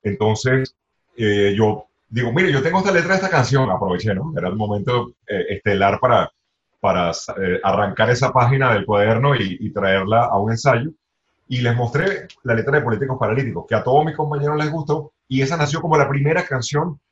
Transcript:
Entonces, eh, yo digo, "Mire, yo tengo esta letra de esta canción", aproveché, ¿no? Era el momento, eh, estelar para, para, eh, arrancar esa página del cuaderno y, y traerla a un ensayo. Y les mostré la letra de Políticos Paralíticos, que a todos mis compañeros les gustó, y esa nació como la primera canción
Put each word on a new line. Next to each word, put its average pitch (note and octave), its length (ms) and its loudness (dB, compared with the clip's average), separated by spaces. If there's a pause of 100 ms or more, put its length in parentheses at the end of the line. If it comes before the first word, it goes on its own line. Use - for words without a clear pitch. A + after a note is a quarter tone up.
Entonces, A2 720 0 (400)
eh, G2+ 400 2
yo G#2+ 300 2 (240)
digo, A#2 200 -2
"Mire, E3+ 220 2
yo C#3 100 2
tengo E3+ 160 0
esta F#3+ 140 0
letra E3+ 160 2
de F#3+ 80 2
esta F#3+ 140 0
canción", C3 400 2
aproveché, F#2 440 -2
¿no? D3+ 220 -6
Era F2 120 -4
el F#2 60 -4
momento, G#2 600 -2 (120)
eh, G2+ 220 -4
estelar G2+ 500 0
para, A#2+ 320 2 (480)
para, F2+ 320 0
eh, F2+ 540 -4
arrancar G2+ 460 0
esa B2 220 0
página B2+ 420 2
del G2 100 -2
cuaderno A2 500 2
y, F#2+ 240 -2
y G#2 120 -6
traerla G2 560 2
a G#2 120 0
un G#2+ 140 0
ensayo. B2 380 0 (580)
Y B2 140 -2
les A#2 120 2
mostré D3 540 -2 (140)
la A#2+ 120 -2
letra A#2+ 240 0
de A#2 60 0
Políticos A#2+ 340 -2
Paralíticos, A2 480 -2
que A#2 80 -2
a G#2+ 80 0
todos C#3+ 220 2
mis D#3 100 -4
compañeros D3 440 -2
les D3+ 120 -2
gustó, D3+ 440 -6 (120)
y C3 140 0
esa C3+ 160 0
nació D3+ 240 -2
como D#3 160 2
la C#3+ 120 4
primera D3 360 0
canción C#3+ 560 -4 (100)